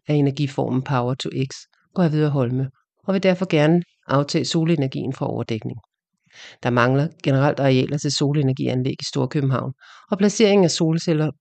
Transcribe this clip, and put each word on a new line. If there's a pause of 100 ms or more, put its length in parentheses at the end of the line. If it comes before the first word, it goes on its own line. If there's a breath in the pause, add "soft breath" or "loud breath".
af
energiformen
Power
to (220)
X (400)
på
Avedøre
Holme, (360)
og
vil
derfor
gerne (240)
aftage
solenergien
fra
overdækning. (840 loud breath)
Der
mangler (140)
generelt
arealer
til
solenergianlæg
i
Storkøbenhavn, (380 loud breath)
og
placeringen
af
solceller (100)